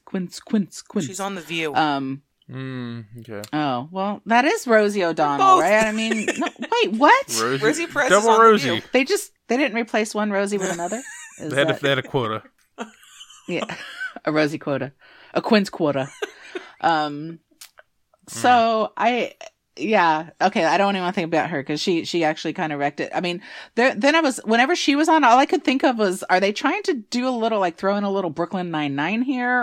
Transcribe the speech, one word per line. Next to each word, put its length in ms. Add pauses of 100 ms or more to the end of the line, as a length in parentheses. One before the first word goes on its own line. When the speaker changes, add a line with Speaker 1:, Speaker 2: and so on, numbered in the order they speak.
Speaker 1:
quince, 340
quince, 400
quince. 280
Speaker 2:
She's 120
on 140
The 80
View. 320
Speaker 1:
Um, 480 (280)
Speaker 3:
Mm, 540 (160)
okay. 220 (100)
Speaker 1:
oh, 400
well, 320
that 220
is 200
Rosie 380
O'Donnell, 520
Speaker 2:
Both. 60
Speaker 1:
right? 240
I 60
mean, 340 (120)
no, 160
Speaker 3:
<laughs> 40 (240)
Speaker 1:
wait, 100
what? 460
Speaker 3:
Rosie, 240
Speaker 2:
Rosie 240
Perez 220
Speaker 3:
double 220
Speaker 2:
is 40
on 40
The 20 (100)
Speaker 3:
Rosie. 200
Speaker 2:
View. 120 (100)
Speaker 1:
They 120
just, 280 (160)
they 100
didn't 180
replace 380
one 160
Rosie 260
with 160
another? 300 (180)
Speaker 2:
<laughs> 180
Speaker 1:
Is 140
Speaker 3:
They 60
had 100
a, 60
Speaker 1:
that 80
Speaker 3:
they 80
had 80
a 40
quota. 400 (1040)
Speaker 1:
Yeah, 180 (340)
<laughs> 260
a 80
Rosie 260
quota, 340 (420)
a 80
quince 260
quota. 400 (720)
Um, 600 (880)
so 200
Speaker 3:
Mm. 480
Speaker 1:
I, 380 (420)
yeah, 540 (100)
okay. 240
I 140
don't 160
even 80
wanna 100
think 140
about 240
her 140
'cause 160
she, 240
she 180
actually 300
kinda 240
wrecked 240
it. 120
I 80
mean, 220 (320)
there, 180
then 220
I 60
was, 240
whenever 320
she 180
was 140
on, 160
all 120
I 100
could 180
think 180
of 160
was, 320
are 80
they 140
trying 320
to 100
do 340
a 20
little, 280
like, 180
throw 200
in 80
a 60
little 200
Brooklyn 400
Nine-Nine 520
here, 280 (120)